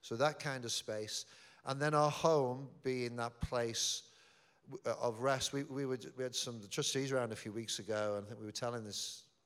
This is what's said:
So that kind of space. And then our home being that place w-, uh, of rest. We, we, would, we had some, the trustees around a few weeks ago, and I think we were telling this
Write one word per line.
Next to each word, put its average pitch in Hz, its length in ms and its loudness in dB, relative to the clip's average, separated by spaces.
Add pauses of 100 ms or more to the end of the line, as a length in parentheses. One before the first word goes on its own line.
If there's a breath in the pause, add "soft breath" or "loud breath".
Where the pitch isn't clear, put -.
So - 160 -6
that 151 220 4
kind 131 260 -4
of 113 80 -2
space. 107 520 -4 (400 loud breath)
And 135 160 -2
then 151 120 2
our 151 180 6
home 139 560 4 (160)
being 123 320 0
that 120 240 -4
place - 640 0 (680 loud breath)
w-, - 160 -10
uh, 117 160 0
of 117 200 0
rest. 131 320 2
We, 139 100 0
we, 139 220 -2
would, 127 320 -4
we 127 60 -2
had 123 120 -2
some, 120 240 -2
the 101 80 -12
trustees 139 460 0
around 123 180 2
a 104 60 -6
few 107 160 -6
weeks 113 260 -4
ago, 104 380 0
and 101 80 -6
I - 20 -12
think 113 140 -10
we 110 40 -8
were 107 60 -6
telling 120 320 -4
this - 400 -6 (220)